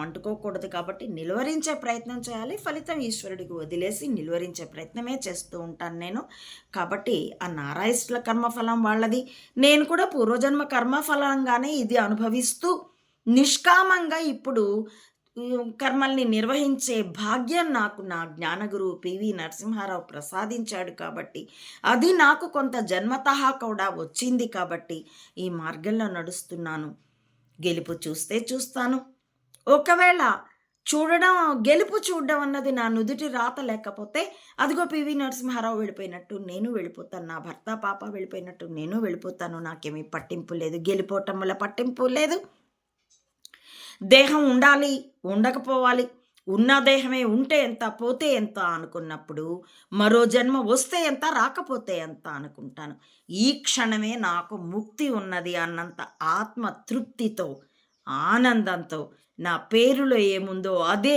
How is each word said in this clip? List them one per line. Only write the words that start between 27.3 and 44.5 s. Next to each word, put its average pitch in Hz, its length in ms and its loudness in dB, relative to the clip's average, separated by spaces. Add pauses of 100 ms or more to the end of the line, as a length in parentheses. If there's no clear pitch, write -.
గెలుపు 170 360 -2 (100)
చూస్తే 196 480 -4
చూస్తాను, 254 460 -2 (800)
ఒకవేళ 349 460 6 (640)
చూడడం, 339 480 4 (340)
గెలుపు 349 280 4 (120)
చూడడం 302 320 0
అన్నది 277 320 -2
నా 254 160 0
నుదుటి 226 400 -2
రాత 247 320 -4
లేకపోతే, 214 600 -6 (360)
అదిగో 294 260 0
పివి 302 300 -2
నరసింహారావు 247 640 -4
వెళ్ళిపోయినట్టు 185 560 -8 (160)
నేను 202 200 -4
వెళ్ళిపోతాను, 175 560 -8
నా 165 120 -10
భర్త 170 480 -10
పాప 196 180 -4
వెళ్ళిపోయినట్టు 190 640 -12 (120)
నేను 170 220 -4
వెళ్ళిపోతాను, 175 580 -6
నాకేమీ 156 460 -10 (100)
పట్టింపు 170 400 -8
లేదు, 165 240 -4 (120)
గెలుపోటముల 190 640 -2
పట్టింపు 240 540 -2 (120)
లేదు. 311 200 2 (1600)
దేహం 277 480 8